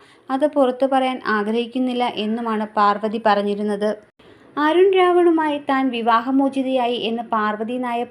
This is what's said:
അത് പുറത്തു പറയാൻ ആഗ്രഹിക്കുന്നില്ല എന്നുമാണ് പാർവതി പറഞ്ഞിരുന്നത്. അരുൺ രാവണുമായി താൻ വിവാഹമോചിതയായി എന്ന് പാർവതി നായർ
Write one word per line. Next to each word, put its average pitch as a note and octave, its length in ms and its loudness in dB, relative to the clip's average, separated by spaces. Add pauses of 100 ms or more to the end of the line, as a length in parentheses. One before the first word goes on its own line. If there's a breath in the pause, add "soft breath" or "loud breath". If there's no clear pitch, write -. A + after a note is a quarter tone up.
(300 soft breath)
അത് C4+ 160 0
പുറത്തു C4+ 400 0
പറയാൻ C4 400 -2
ആഗ്രഹിക്കുന്നില്ല A#3 880 -2
എന്നുമാണ് A3 500 -4
പാർവതി G#3 600 0
പറഞ്ഞിരുന്നത്. G#3 840 -2 (460 loud breath)
അരുൺ E4+ 340 4
രാവണുമായി E4+ 680 4
താൻ C4+ 320 0
വിവാഹമോചിതയായി B3+ 1040 0
എന്ന് A3+ 280 -4
പാർവതി A3 500 -4
നായർ A#3+ 380 -4